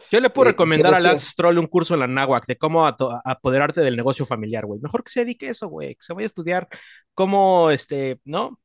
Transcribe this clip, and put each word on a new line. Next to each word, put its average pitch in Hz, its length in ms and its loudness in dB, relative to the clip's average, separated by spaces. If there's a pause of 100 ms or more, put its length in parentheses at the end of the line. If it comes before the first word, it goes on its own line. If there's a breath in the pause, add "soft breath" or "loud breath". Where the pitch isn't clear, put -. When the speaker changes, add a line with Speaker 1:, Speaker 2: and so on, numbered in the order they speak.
(100 loud breath)
Speaker 1:
Yo 226 100 4
le 254 100 4
puedo 262 160 4
Speaker 2:
Eh, 220 140 4
y 165 80 2
Speaker 1:
recomendar 160 260 4
a 180 60 4
Speaker 2:
Sebastián - 0 -
Speaker 1:
Lance 175 300 2
Stroll 175 280 2
un 160 100 0
curso 175 260 0
en 151 60 2
la 127 80 0
náhuac 131 380 0
de 123 120 -4
cómo 160 280 2
ato-, 120 380 -2
apoderarte 135 560 0
del 131 160 2
negocio 127 300 -2
familiar, 110 400 -6
güey. 104 140 -10
Mejor 233 240 -6
que - 80 -20
se 247 80 -4
dedique 240 280 -8
a - 40 -6
eso, 214 160 -12
güey, 156 260 -12
que - 80 -20
se - 100 -14
vaya 196 120 -10
a - 20 -4
estudiar 180 420 -6 (460 loud breath)
cómo, 190 560 2
este, 135 540 -4
¿no? 214 400 -8